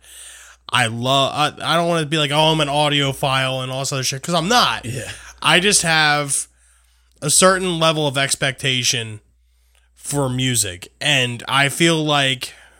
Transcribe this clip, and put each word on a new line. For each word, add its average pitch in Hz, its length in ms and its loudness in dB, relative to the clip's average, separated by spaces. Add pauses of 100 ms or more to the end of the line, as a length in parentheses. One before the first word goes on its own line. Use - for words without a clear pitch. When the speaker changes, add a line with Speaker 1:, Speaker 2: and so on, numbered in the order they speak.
(680)
Speaker 1:
I 123 180 2
love, 123 460 0
I, 143 400 -2
I - 40 2
don't 170 100 0
wanna 165 180 -2
be 151 120 -2
like, 147 140 0
"Oh, 156 200 4
I'm 160 80 2
an 147 80 0
audiophile," 135 960 0
and 131 80 -8
all 131 80 -6
this 139 140 -6
other 131 100 -4
shit, 135 180 -4
'cause 175 140 -4
I'm 165 140 0
not. 165 340 2
Speaker 2:
Yeah. 107 260 -8 (320)
Speaker 1:
I 165 200 4
just 196 220 2
have 147 640 0 (760)
a 151 80 -4
certain 185 500 2
level 160 260 2
of 135 120 -2
expectation 127 1040 -2 (720)
for 143 320 -2
music. 123 640 -2 (100)
And 127 480 0
I 139 220 2
feel 165 340 2
like 135 500 -2 (260)